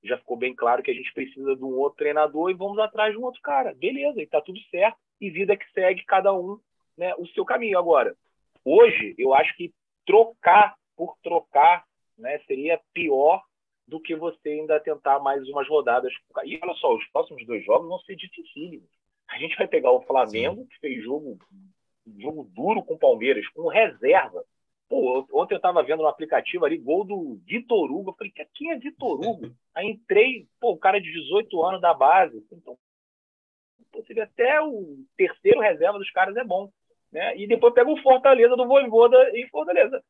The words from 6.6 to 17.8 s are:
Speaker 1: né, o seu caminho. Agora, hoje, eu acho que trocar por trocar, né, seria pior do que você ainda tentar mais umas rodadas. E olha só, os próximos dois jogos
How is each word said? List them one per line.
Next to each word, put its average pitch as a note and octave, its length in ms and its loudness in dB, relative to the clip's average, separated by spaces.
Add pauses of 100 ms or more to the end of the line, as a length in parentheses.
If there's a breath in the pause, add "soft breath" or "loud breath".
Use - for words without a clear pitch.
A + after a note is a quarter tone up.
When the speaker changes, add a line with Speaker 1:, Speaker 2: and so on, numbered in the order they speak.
Speaker 1:
né, F3+ 180 -6
o F3 120 -12
seu - 160 -6
caminho. A3 340 -2
Agora, D#3+ 360 2 (500)
hoje, F#3+ 540 4
eu C3 160 0
acho D#3+ 220 2
que F3 160 -12 (320)
trocar G#3 720 4 (220)
por E3+ 260 -12
trocar, E3 640 2 (340)
né, C3+ 280 -8
seria D3 340 -4 (120)
pior D#3+ 500 2 (440)
do D#3+ 140 -16
que D#3+ 160 -10
você D#3+ 320 -10
ainda D3+ 320 -2
tentar C#3+ 400 0
mais C#3 280 -4
umas C#3 200 -6
rodadas. B2+ 440 0 (320)
E D3+ 180 -12
olha E3+ 120 -6
só, - 200 0
os D3+ 180 -6
próximos C#3 340 -6
dois A2+ 180 -8
jogos E3 240 0